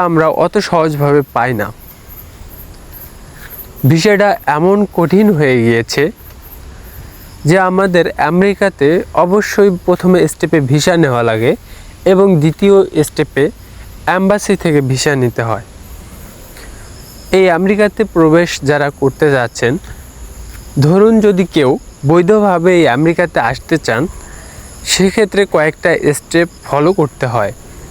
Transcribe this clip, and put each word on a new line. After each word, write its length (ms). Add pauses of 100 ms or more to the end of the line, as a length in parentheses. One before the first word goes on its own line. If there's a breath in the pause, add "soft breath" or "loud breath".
আমরা 180 (180)
অত 160
সহজভাবে 600 (120)
পাই 220
না। 120 (2250 loud breath)
ভিসাটা 440 (280)
এমন 220 (140)
কঠিন 380
হয়ে 340
গিয়েছে 400 (1400 loud breath)
যে 160
আমাদের 460 (240)
আমেরিকাতে 580 (260)
অবশ্যই 560 (140)
প্রথমে 340 (100)
স্টেপে 320
ভিসা 360
নেওয়া 260
লাগে 300 (520 loud breath)
এবং 220 (140)
দ্বিতীয় 360 (260)
স্টেপে 420 (600 loud breath)
অ্যাম্বাসি 520
থেকে 240
ভিসা 340
নিতে 280
হয়। 220 (1700 loud breath)
এই 180
আমেরিকাতে 520 (120)
প্রবেশ 340 (140)
যারা 280
করতে 400
যাচ্ছেন, 420 (1120 loud breath)
ধরুন 340
যদি 240 (100)
কেউ 160 (360)
বৈধভাবে 720
এই 120
আমেরিকাতে 520
আসতে 380
চান, 240 (840 loud breath)
সেক্ষেত্রে 640
কয়েকটা 440 (280)
স্টেপ 300 (140)
ফলো 300
করতে 340
হয়। 260 (380 loud breath)